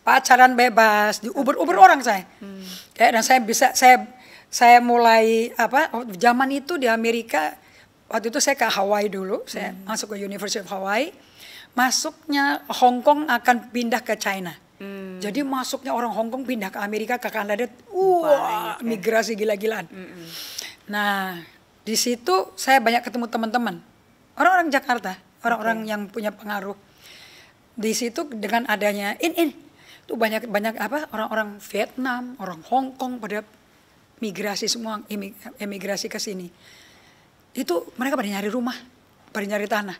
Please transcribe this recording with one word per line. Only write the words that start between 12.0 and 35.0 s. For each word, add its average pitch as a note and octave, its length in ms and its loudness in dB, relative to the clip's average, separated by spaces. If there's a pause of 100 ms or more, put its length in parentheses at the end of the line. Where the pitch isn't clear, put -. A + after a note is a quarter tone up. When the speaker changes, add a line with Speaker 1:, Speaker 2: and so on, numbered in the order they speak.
Speaker 1:
Hong B3 320 4
Kong D4 240 4
akan A#3+ 300 2 (120)
pindah A#3+ 300 -2
ke A3 160 -2
China. F#3+ 400 -6 (200)
Speaker 2:
Hmm. G3 440 -14
Speaker 1:
Jadi G3+ 240 -4
masuknya C4+ 480 -6
orang B3 200 -2
Hong A3 180 -4
Kong C4 160 -8
pindah A3+ 240 -4
ke G#3+ 100 -10
Amerika, G#3+ 380 -4
ke A#3+ 100 -8
Kanada, G#3 400 -4 (220)
wah, F#4 340 2
Speaker 2:
Banyak A3+ 560 0
ya. A#3+ 60 -12
Speaker 1:
migrasi A3 500 -2
gila-gilaan. G#3 520 -4
Speaker 2:
Mm-mm. F3+ 360 -18 (640)
Speaker 1:
Nah, G3 540 -4 (400)
di G#3+ 140 -6
situ B3 600 0
saya C4+ 240 4
banyak A#3 220 2
ketemu A#3 260 -6
teman-teman, A3+ 560 -4 (520)
orang-orang F4 340 2
Jakarta, B3 460 -2 (260)
orang-orang A3+ 400 -2
Speaker 2:
Oke. A3 80 -8
Speaker 1:
yang G#3+ 180 -4
punya G#3 240 -6
pengaruh. G3+ 480 -10 (920)
Di A3 200 -4
situ A#3+ 360 -4
dengan A3+ 380 -4
adanya G#3 520 -2
In E4 160 -2
In, E4 160 0 (540)
tuh - 100 -8
banyak, A3 320 -2
banyak G#3+ 300 -4
apa, C4+ 340 -6
orang-orang A3 500 -6
Vietnam, B3 760 -6
orang F3+ 280 -12
Hong C4 300 -2
Kong B3+ 240 -8
pada G#3 240 -8 (720)
migrasi G3+ 500 -6
semua, A3 400 -6